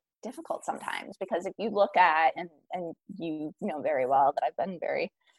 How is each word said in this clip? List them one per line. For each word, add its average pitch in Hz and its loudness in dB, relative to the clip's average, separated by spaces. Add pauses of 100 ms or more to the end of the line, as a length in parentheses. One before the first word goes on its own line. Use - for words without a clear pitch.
(220)
difficult - -8
sometimes - -6
because 185 -4
if 185 -6
you 208 -2
look 196 4
at, 165 6
and, 175 -8 (240)
and 175 -6 (220)
you 156 -6
know 160 -4
very 131 2
well 139 4
that - 0
I've 151 -2
been 175 -4
very 143 -2 (260)